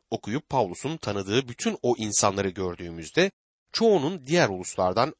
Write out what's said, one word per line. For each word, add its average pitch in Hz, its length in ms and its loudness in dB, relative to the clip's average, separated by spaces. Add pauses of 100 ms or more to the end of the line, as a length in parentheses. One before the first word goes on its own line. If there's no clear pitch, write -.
(100)
okuyup 113 380 -4
Paulus'un 131 480 -2
tanıdığı 104 520 -2
bütün 185 340 -4
o 120 140 2
insanları 101 520 2
gördüğümüzde 87 800 -2 (420)
çoğunun 180 540 2
diğer 151 220 4
uluslardan 95 720 0